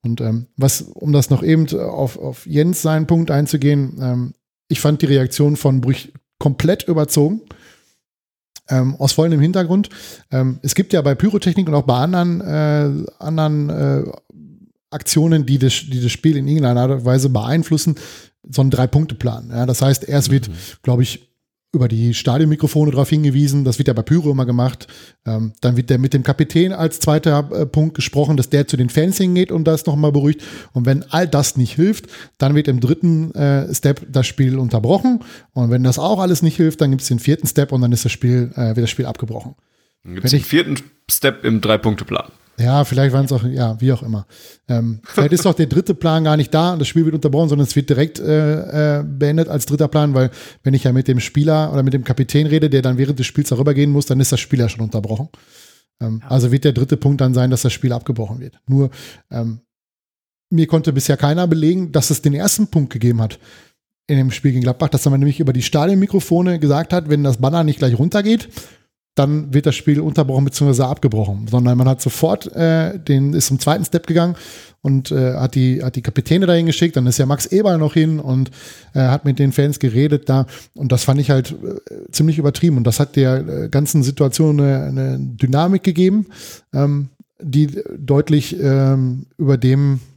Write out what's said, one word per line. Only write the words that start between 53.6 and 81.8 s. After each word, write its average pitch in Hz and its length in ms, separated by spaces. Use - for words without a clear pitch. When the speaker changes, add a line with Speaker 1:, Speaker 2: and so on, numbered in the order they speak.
Speaker 1:
gehen 143 160
muss, 143 160
dann 131 140
ist 131 100
das 127 80
Spiel - 220
ja 117 80
schon 110 160
unterbrochen. 110 460
Ähm, 110 220
Speaker 2:
Ja. - 60
Speaker 1:
also 123 240
wird 135 100
der 143 120
dritte 135 220
Punkt 139 240
dann 127 140
sein, 127 160
dass 127 120
das 127 100
Spiel 123 200
abgebrochen 117 460
wird. 131 300
Nur, 135 220
ähm, 113 260
mir 165 200
konnte 160 240
bisher 135 240
keiner 165 320
belegen, 165 420
dass 139 200
es 147 120
den 143 120
ersten 196 340
Punkt 143 240
gegeben 117 280
hat 110 200
in 147 100
dem 131 140
Spiel 135 220
gegen 123 100
Gladbach, 127 280
dass 139 160
man 139 120
nämlich 139 220
über 135 120
die 127 100
Stadionmikrofone 180 1000
gesagt 147 320
hat, 165 180
wenn 147 140
das 127 140
Banner 147 260
nicht 147 160
gleich 120 180
runtergeht, 208 500
dann 147 380
wird 143 120
das 151 100
Spiel 147 240
unterbrochen 139 440
beziehungsweise 135 440
abgebrochen, 107 580
sondern 123 320
man 127 100
hat 131 140
sofort, 165 500
äh, 165 460
den, 139 340
ist 156 140
zum 135 140
zweiten 165 240
Step - 240
gegangen 170 260
und, 135 300
äh, 127 220
hat 131 200
die, 127 300
hat 127 100
die 127 80
Kapitäne 180 440
dahin 170 200
geschickt, 165 300
dann 127 100
ist 123 120
ja 139 60
Max 139 220
Eberl 190 320
noch 151 160
hin 160 240
und, 135 320
äh, 135 100
hat 131 220
mit 139 140
den 139 140
Fans 143 260
geredet 139 500
da 135 180
und 131 160
das 123 140
fand 139 160
ich 135 100
halt, 131 220
äh, - 580